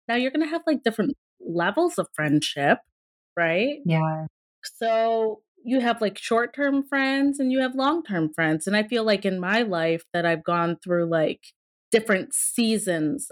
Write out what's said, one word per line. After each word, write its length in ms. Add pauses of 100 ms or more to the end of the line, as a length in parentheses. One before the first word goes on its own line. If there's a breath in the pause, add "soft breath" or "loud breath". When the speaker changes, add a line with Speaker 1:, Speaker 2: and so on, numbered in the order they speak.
Speaker 1:
Now, 80
you're 160
gonna 160
have, 200
like, 160
different 320 (240)
levels 580
of 160
friendship, 680 (560)
right? 480
Speaker 2:
Yeah. 440 (360)
Speaker 1:
So 800 (220)
you 180
have, 200
like, 160
short-term 720
friends 520
and 120
you 100
have 120
long-term 600
friends. 340
And 100
I 60
feel 200
like 220
in 140
my 240
life 400 (100)
that 120
I've 180
gone 340
through, 320
like, 320 (500)
different 420
seasons 1000